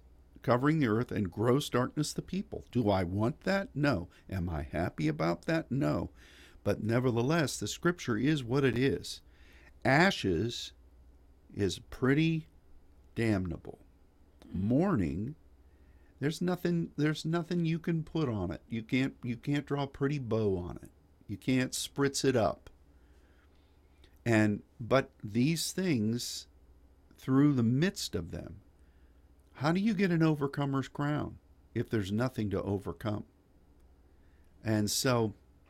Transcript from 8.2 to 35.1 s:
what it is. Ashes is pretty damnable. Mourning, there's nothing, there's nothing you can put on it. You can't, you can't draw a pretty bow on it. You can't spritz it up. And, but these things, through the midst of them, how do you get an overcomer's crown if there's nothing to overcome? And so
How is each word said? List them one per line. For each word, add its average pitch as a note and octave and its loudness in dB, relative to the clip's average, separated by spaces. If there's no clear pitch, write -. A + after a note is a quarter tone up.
what C3+ 0
it A#2+ 2
is. B2 -2
Ashes B2+ 2
is G2 -2
pretty D#3 2
damnable. G2+ -2
Mourning, A2 0
there's D3+ -2
nothing, F3 -2
there's D3+ 0
nothing E3+ -2
you D#3+ 0
can E3 -2
put D#3+ -2
on G2 -2
it. C#2+ -8
You A2+ -4
can't, C3 0
you A#2+ -4
can't C#3+ -2
draw C#3+ -2
a C#3 -4
pretty C#3+ -2
bow A2 0
on F2 -8
it. - -20
You G#2 -8
can't C3 0
spritz - -2
it B2+ 4
up. - 0
And, G#2+ 4
but B2+ 0
these B2 0
things, B2 -2
through C#3 6
the B2 4
midst C#3 0
of F2 -6
them, - -10
how D3 2
do F#3 2
you G#3+ 2
get F#3 2
an E3 4
overcomer's C#3+ 0
crown C#3+ -4
if A2+ -4
there's G2+ 0
nothing A2+ -2
to G2 0
overcome? G2+ -4
And G#2+ 2
so A#2 0